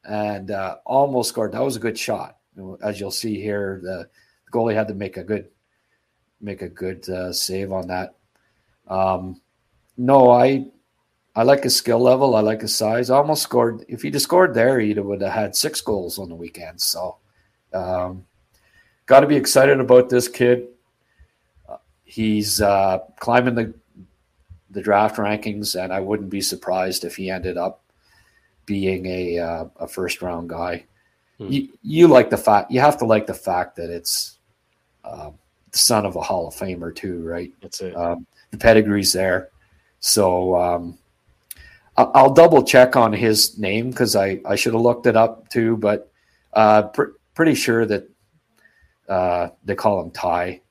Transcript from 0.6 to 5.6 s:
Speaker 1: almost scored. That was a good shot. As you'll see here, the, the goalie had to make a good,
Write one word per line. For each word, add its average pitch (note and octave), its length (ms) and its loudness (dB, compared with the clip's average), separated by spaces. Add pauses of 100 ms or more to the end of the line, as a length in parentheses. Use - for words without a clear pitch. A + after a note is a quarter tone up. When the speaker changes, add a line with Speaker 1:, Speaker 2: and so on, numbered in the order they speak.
Speaker 1:
almost C3 440 0
scored. G#2+ 240 -4
That A#2 100 -4
was C3+ 140 -4
a - 20 -12
good A2 180 -6
shot. - 400 -8 (460)
As G2+ 160 -6
you'll G2 120 -8
see G#2+ 280 -8
here, G2+ 420 -6
the, F2+ 280 -12 (360)
the - 60 -20
goalie A2+ 240 -2
had G#2+ 140 -2
to G#2 40 -10
make G2 240 -12
a F2+ 60 -14
good, G2+ 240 -6 (920)